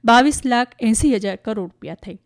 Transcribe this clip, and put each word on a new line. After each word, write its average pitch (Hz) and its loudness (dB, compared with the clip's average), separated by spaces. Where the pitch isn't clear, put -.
બાવીસ 254 4
લાખ 247 0
એંસી 233 2
હજાર 196 -6
કરોડ 214 -8
રૂપિયા 175 -12
થઈ. - -18